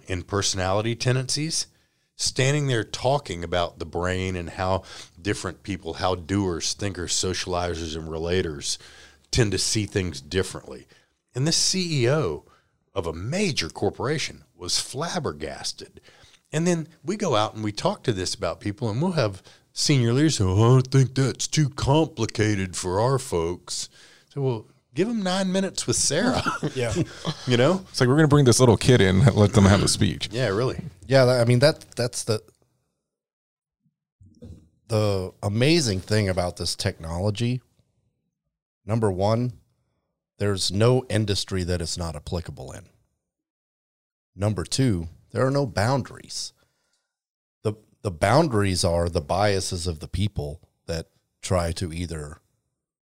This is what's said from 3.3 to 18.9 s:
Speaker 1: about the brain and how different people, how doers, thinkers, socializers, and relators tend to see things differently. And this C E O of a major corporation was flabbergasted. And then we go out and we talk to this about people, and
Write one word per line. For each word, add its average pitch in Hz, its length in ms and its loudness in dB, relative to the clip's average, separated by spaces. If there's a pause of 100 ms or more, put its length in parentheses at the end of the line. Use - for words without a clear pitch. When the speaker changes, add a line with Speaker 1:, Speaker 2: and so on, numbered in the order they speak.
Speaker 1:
about 87 360 -2
the 85 60 -8
brain 92 500 -2
and 85 160 -8
how 95 320 -2 (380)
different 98 420 -6
people, 82 320 -8
how 92 200 0
doers, 87 580 -2
thinkers, 90 400 -6
socializers, 87 800 -4
and 80 140 -10
relators 82 680 -4 (540)
tend 110 220 2
to 95 40 -2
see - 280 -2
things 87 360 -4
differently. 73 640 -6 (480)
And 131 140 -2
this 165 100 0
C 165 460 0
E 117 80 4
O 101 340 -2 (480)
of 90 140 -4
a 80 60 -4
major 120 560 -4
corporation 104 760 -4 (120)
was 87 240 -4
flabbergasted. 120 1200 -8 (540)
And 160 140 0
then 165 220 0 (140)
we - 140 -4
go 156 180 0
out 107 200 0
and 110 80 -6
we 107 80 -2
talk 190 320 -4
to 127 100 -2
this 92 220 -4
about 85 240 -4
people, 104 300 -6
and 110 120 -2